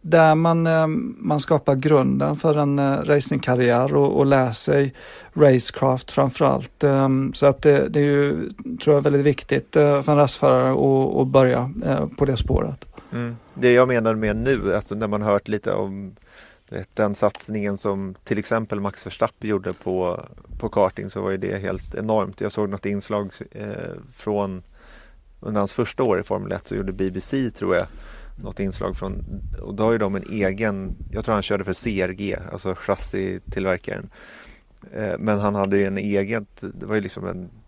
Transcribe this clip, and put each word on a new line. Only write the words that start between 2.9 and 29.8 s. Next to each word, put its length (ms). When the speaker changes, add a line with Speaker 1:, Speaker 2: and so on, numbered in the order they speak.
Speaker 1:
racingkarriär 920
och, 220
och 80
lär 260
sig 420
racecraft 800
framförallt. 720
Ehm, 500
så 120
att 160
det, 280
det 100
är 40
ju, 460
tror 120
jag, 60
väldigt 240
viktigt, 500
eh, 260
för 100
en 60
racerförare 540
att, 440
att 120
börja, 440
eh, 220
på 80
det 120
spåret. 480
Speaker 2:
Mm. 240
Det 200
jag 140
menar 280
med 200
nu, 400
alltså 200
när 120
man 140
hört 260
lite 260
om, 420
vet, 240
den 220
satsningen 600
som 460
till 140
exempel 420
Max 260
Verstappen 440
gjorde 240
på, 460
på 100
karting, 400
så 120
var 100
ju 60
det 240
helt 340
enormt. 460
Jag 100
såg 180
något 160
inslag, 460
eh, 160
från 500
under 200
hans 140
första 300
år 160
i 40
Formel 280
ett 160
så 80
gjorde 180
B 200
B 80
C, 300
tror 240
jag, 100
något 160
inslag 380
från, 280
och 120
då 100